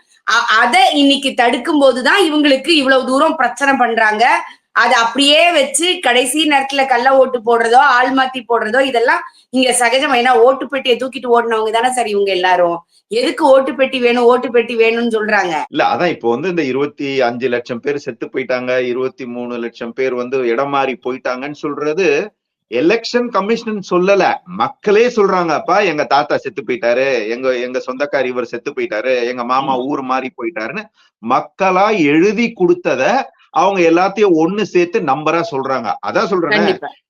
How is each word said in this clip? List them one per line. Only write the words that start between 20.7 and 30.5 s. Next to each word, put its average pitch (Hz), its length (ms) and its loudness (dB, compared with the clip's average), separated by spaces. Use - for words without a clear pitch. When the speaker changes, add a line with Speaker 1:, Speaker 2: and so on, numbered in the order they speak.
Speaker 2:
போயிட்டாங்கன்னு 127 480 -6
சொல்றது 151 800 -2
எலெக்ஷன் 226 580 0
கமிஷன் 214 600 -4
சொல்லல, 180 540 2
மக்களே 196 640 0
சொல்றாங்க. 190 420 0
"அப்பா, 156 300 0
எங்க 156 240 0
தாத்தா 139 340 0
செத்து 104 260 -8
போயிட்டாரு, 120 640 -2
எங்க, 127 300 -2
எங்க 127 220 -6
சொந்தக்காரி 131 460 -4
இவர் 123 200 -4
செத்து 123 260 -10
போயிட்டாரு, 120 560 -2
எங்க 123 160 -6
மாமா 131 320 -2
Speaker 1:
ம். 127 40 -2
Speaker 2:
ஊர் 139 220 -4
மாறி 131 360 -4
போயிட்டாருன்னு" 117 460 -8